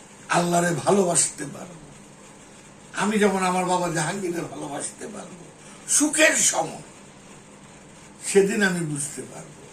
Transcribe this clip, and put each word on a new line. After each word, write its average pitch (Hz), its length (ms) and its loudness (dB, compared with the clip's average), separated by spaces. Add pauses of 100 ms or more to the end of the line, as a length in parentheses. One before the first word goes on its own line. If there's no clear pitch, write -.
(300)
আল্লাহরে 175 460 2
ভালোবাসতে 170 800 2
পারবো, - 200 -16 (1200)
আমি 208 260 0
যেমন 190 240 4
আমার 185 220 2
বাবা 175 240 0
জাহাঙ্গীরে 170 520 -4
ভালোবাসতে 143 680 -10
পারবো, - 380 -16 (420)
সুখের 302 480 4
সময়, - 460 0 (1400)
সেদিন 202 380 4
আমি 180 160 0
বুঝতে 147 420 -6
পারবো - 360 -16 (160)